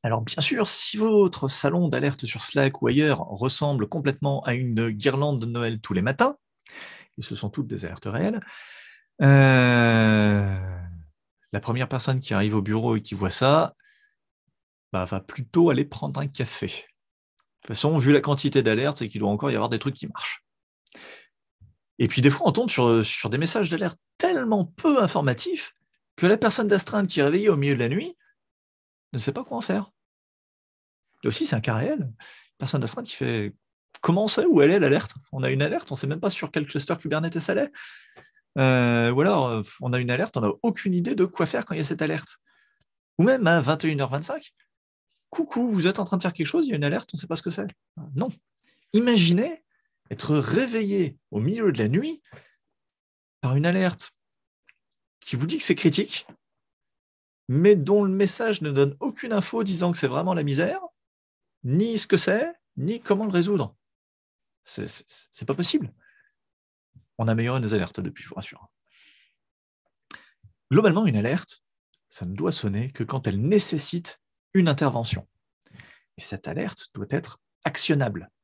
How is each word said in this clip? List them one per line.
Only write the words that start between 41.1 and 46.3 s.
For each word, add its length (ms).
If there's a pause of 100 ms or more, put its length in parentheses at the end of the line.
de 80
quoi 220
faire 200
quand 100
il 20
y 40
a 40
cette 160
alerte. 380 (800)
Ou 40
même 240
à 140
vingt 240
et 20
une 140
heures 80
vingt-cinq, « 440 (760)
Coucou, 400
vous 180
êtes 120
en 40
train 140
de 40
faire 120